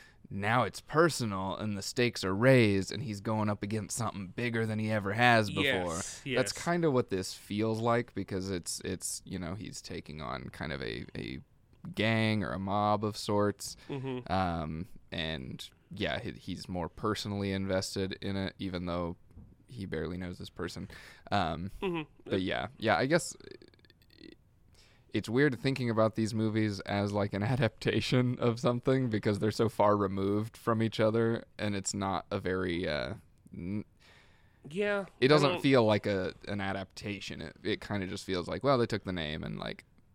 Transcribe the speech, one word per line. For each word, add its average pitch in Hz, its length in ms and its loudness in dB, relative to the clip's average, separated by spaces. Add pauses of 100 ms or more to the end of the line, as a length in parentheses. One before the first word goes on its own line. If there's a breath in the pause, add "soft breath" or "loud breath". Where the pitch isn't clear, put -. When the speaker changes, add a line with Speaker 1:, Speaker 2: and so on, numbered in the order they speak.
(280 loud breath)
Speaker 1:
now 107 360 2
it's - 180 -4
personal 107 720 2
and 104 220 -4
the 98 40 -8
stakes 120 420 0
are 95 100 2
raised 107 580 8
and 107 100 -6
he's 101 180 -6
going 107 280 0
up 104 140 -2
against 104 340 -4
something 101 300 -4
bigger 113 400 -2
than 110 120 -2
he 110 120 0
ever 101 240 0
has 117 340 6
before." 147 160 0
Speaker 2:
Yes, 90 560 0 (140)
Speaker 1:
That's 127 200 2
Speaker 2:
yes. - 100 -8
Speaker 1:
kinda 170 260 2
what 123 180 4
this 92 240 -2
feels 110 480 -2
like, 117 340 2
because 98 360 -4
it's, - 340 -4
it's, - 400 -6
you 92 140 -8
know, 90 160 -6
he's 117 260 -10
taking 80 400 -10
on 64 300 -8
kind - 220 -8
of 69 100 -4
a, 58 240 -6 (100)
a 62 220 -6 (560)
gang 110 500 2
or 58 80 -4
a 82 60 -4
mob 104 480 2
of 104 100 -2
sorts. 104 640 0 (100)
Speaker 2:
Mm-hmm. 131 420 -6
Speaker 1:
Um, 85 560 -2 (260)
and 80 540 -6 (280)
yeah, 76 260 -2
he, 78 120 -8
he's - 360 -10
more 90 220 -6
personally 101 640 -2
invested 95 680 -2
in 98 160 -4
it, 95 220 -4
even 90 260 -4
though 87 320 -2 (520)
he 113 180 -10
barely 78 300 -4
knows 90 220 -8
this 92 120 -12
person. 90 380 -8 (440 loud breath)
Um, 87 380 -2 (120)
Speaker 2:
Mm-hmm. 170 200 -2 (280)
Speaker 1:
but 98 100 2
yeah, 78 280 -2 (100)
yeah, 104 180 4
I 113 100 2
guess 156 280 0 (1800 soft breath)
it's - 160 -2
weird 131 320 2
thinking 131 300 -2
about 110 240 4
these 110 200 0
movies 110 460 0
as, 101 320 0
like, 104 200 0
an 98 100 -2
<laughs> - 0 -
adaptation 123 960 2
of 117 220 2
something, 127 480 2
because 107 300 0
they're 104 120 2
so 110 180 2
far 104 280 6
removed 101 600 0
from 113 260 0
each 113 180 0
other, 113 440 4 (140)
and 104 160 0
it's 98 200 -4
not 95 360 -2
a 98 80 -2
very, 90 500 0
uh, 71 260 -2 (420)
n- 98 280 -4 (880 soft breath)
Speaker 2:
Yeah, 202 360 -2 (140)
Speaker 1:
it 127 60 4
Speaker 2:
I - 20 6
Speaker 1:
doesn't 143 220 6
Speaker 2:
don't - 120 -2
Speaker 1:
feel 131 220 6
like 107 220 4
a, 92 280 0 (140)
an 101 120 -4
adaptation. 98 800 -8
It, - 240 -12
it 95 160 -2
kinda 101 260 -4
just 95 180 -8
feels 90 220 -2
like, 90 160 -4
well, 135 160 4
they 117 80 4
took 110 180 -4
the 98 80 -6
name 80 300 -4
and, 55 160 -6
like, - 260 -10 (300)